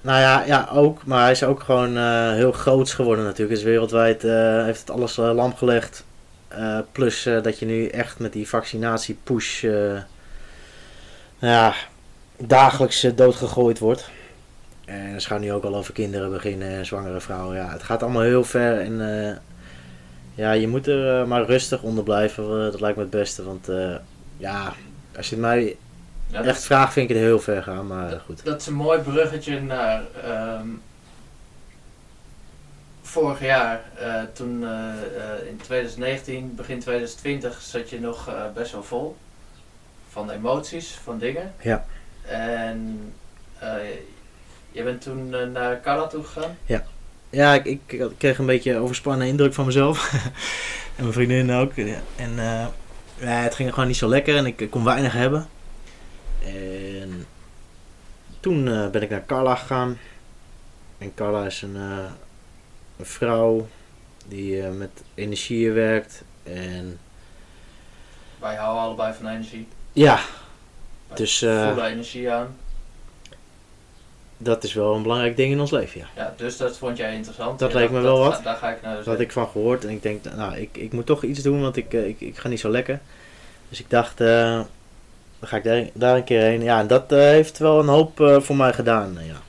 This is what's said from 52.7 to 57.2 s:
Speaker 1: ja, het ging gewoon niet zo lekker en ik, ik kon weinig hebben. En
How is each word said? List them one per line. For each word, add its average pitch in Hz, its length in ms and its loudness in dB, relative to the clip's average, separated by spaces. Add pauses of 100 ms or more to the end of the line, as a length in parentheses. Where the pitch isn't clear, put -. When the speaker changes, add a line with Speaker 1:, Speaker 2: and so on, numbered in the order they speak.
Speaker 1:
ja, 123 100 -8
het 120 260 -2
ging 127 180 -4
gewoon 131 160 0
niet 123 80 0
zo 117 120 0
lekker 143 280 4
en 139 100 2
ik, 120 140 -6
ik 107 100 -6
kon 117 140 -2
weinig 123 280 2
hebben. 131 340 0 (960)
En 95 840 -10 (1120)